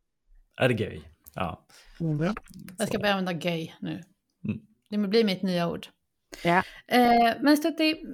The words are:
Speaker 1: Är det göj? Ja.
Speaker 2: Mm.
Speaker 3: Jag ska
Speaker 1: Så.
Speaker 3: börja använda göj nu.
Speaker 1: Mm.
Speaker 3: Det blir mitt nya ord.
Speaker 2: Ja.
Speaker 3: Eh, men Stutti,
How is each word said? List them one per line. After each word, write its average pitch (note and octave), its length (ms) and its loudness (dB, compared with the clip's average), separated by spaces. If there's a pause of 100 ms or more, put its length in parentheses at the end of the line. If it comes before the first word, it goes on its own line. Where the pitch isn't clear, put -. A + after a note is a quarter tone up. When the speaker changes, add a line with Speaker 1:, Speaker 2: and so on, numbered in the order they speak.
(580)
Speaker 1:
Är B2+ 120 2
det A2+ 140 0
göj? E2 180 -8 (320)
Ja. - 320 -6 (340)
Speaker 2:
Mm. D#3 240 -2 (540)
Speaker 3:
Jag A3 100 -4
ska A3 100 -2
Speaker 1:
Så. - 20 -6
Speaker 3:
börja G3+ 140 0
använda F3+ 360 -4
göj E3 300 -6
nu. D#3+ 220 -8 (440)
Speaker 1:
Mm. - 160 -4 (280)
Speaker 3:
Det G#3 80 -4 (100)
blir A3+ 160 4
mitt F#3+ 200 0
nya F3 260 0
ord. D3+ 180 -8 (560)
Speaker 2:
Ja. F3 200 4 (240)
Speaker 3:
Eh, A#3 540 4
men C#4+ 160 6
Stutti, D#4 460 0 (100)